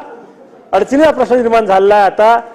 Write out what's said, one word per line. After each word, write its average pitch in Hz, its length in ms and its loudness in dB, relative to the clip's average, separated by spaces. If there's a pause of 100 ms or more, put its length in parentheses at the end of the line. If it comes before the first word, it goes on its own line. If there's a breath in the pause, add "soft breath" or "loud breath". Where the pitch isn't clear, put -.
(720)
अडचणीचा 277 380 0
प्रश्न 247 260 -2
निर्माण 226 300 0
झालेला 190 280 2
आहे. 208 100 2
आता 220 360 0 (140)